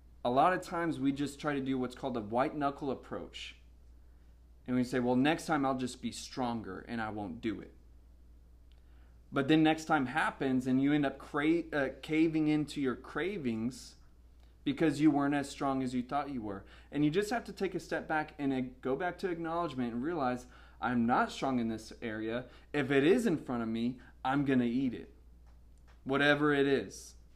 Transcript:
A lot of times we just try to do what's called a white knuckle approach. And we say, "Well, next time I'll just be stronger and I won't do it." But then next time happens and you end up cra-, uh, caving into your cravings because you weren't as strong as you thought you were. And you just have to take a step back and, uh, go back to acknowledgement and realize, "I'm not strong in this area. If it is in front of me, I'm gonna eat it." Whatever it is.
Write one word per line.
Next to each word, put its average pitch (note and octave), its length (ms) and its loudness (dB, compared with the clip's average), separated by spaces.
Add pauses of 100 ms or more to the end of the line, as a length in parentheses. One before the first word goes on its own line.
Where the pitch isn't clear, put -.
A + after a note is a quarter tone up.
(240)
A B2 60 0
lot D3+ 240 6
of F3+ 80 -4
times E3+ 360 -2
we C3+ 120 2
just C#3 280 -4
try D3 160 -2
to C#3 60 -2
do C3 160 -2
what's B2 180 -2
called B2+ 220 -4
a A2+ 60 -2
white A#2+ 340 0
knuckle C#3 340 -2
approach. - 640 -10 (1120)
And B2+ 100 0
we B2+ 80 4
say, B2+ 160 0
"Well, B2 160 2
next D3 280 2
time D3 220 0
I'll C3+ 100 2
just B2+ 240 -6
be A#2 120 -6
stronger A2+ 760 -6
and A#2 140 -6
I A2 80 -4
won't G#2 320 -8
do G#2 180 -4
it." - 140 -16 (1600)
But C#3 160 0
then D#3 140 8
next D#3 220 4
time D3 220 2
happens C3+ 600 0
and C3 140 4
you C#3+ 140 4
end D3 100 4
up C3+ 140 -2
cra-, D#3+ 540 0
uh, C#3 160 0 (120)
caving D#3 480 2
into D3+ 320 0
your B2+ 160 0
cravings C3 1000 -4 (680)
because C#3+ 380 0
you D#3 80 8
weren't C#3+ 240 2
as C#3+ 160 -2
strong C3+ 320 -2
as B2+ 120 -4
you B2 80 -2
thought C#3+ 280 -4
you C3 100 -6
were. G2+ 240 -8 (280)
And D3 120 2
you D3+ 60 4
just G3+ 180 0
have A#3 160 -4
to G3+ 80 -12
take F#3 220 -4
a E3+ 60 -4
step D#3 280 -6
back D#3 300 -2
and, C#3 160 0
uh, B2+ 80 0 (180)
go C3 160 0
back F3+ 220 -4
to G3 100 -4
acknowledgement E3 640 -4
and A#2+ 100 -4
realize, C3+ 440 -2 (340)
"I'm A#2+ 240 2
not B2+ 260 4
strong C3 280 -2
in A#2 100 0
this A2 320 -8
area. A2 460 -4 (260)
If C3+ 180 0
it C#3 140 6
is A3+ 220 6
in F3 100 2
front B2 260 -4
of A2 60 -2
me, A#2 300 -2 (240)
I'm C#3 220 2
gonna C3 200 4
eat A#2+ 280 0
it." - 200 -12 (920)
Whatever C#3+ 480 4
it C#3 140 6
is. B2 480 -2 (220)